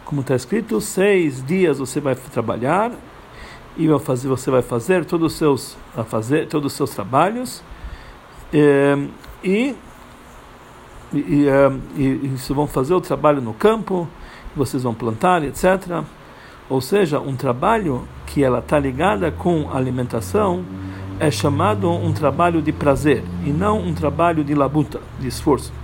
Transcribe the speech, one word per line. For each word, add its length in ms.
Como 180
tá 140
escrito, 420
"Seis 640
dias 360
você 220
vai 140
trabalhar 800
e 100
vai 100
fazer, 300
você 220
vai 100
fazer 460
todos 260
os 60
seus, 380
a 80
fazer 420
todos 240
os 60
seus 140
trabalhos, 720
eh, 560
e, 320
e, 40
e, 300
eh, 240
e, 60
e 340
vocês 180
vão 120
fazer 260
o 80
trabalho 400
no 140
campo, 520
vocês 280
vão 100
plantar, 500
et 140
cetera." 480
Ou 140
seja, 360
um 180
trabalho 720
que 180
ela 160
tá 180
ligada 520
com 420
alimentação 880
é 120
chamado 600
um 220
trabalho 480
de 100
prazer 540
e 40
não 300
um 140
trabalho 500
de 100
labuta, 460
de 80
esforço. 460